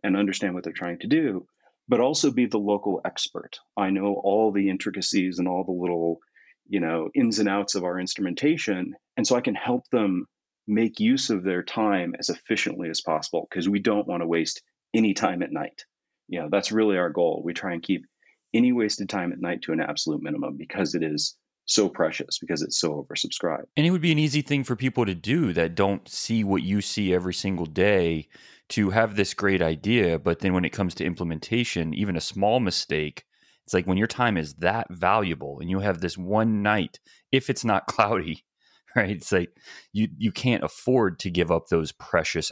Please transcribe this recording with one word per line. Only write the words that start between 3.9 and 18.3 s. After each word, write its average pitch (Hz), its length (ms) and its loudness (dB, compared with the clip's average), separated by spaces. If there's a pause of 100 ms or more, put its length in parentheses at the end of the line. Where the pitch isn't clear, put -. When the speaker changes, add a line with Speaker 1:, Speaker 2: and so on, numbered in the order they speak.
Speaker 1:
know 98 320 0
all 104 280 4
the 98 180 2
intricacies 92 680 -2
and 90 80 0
all 92 160 -2
the 92 80 -4
little, 85 480 0 (480)
you 101 120 -2
know, 82 360 -2
ins 113 240 2
and 104 100 2
outs 98 240 -2
of 92 100 -2
our 90 160 -2
instrumentation, 92 920 -2 (240)
and 117 80 2
so 127 100 4
I 123 60 2
can 110 140 -2
help 123 340 -2
them 98 360 2 (420)
make 107 320 0
use 123 320 2
of 92 120 0
their 90 200 0
time 95 560 0
as - 100 -4
efficiently 87 600 -4
as 80 120 -4
possible, 80 500 -2
'cause 90 160 -2
we 101 120 2
don't 104 280 0
wanna 85 200 -2
waste 82 340 0 (320)
any 110 220 4
time 90 260 0
at 80 100 -4
night. - 340 -8 (420)
You 87 140 -4
know, 78 100 -6
that's 98 200 0
really 107 260 4
our 87 120 0
goal. 80 340 0
We 85 100 -4
try 87 200 -6
and 85 80 -6
keep 90 240 -2 (480)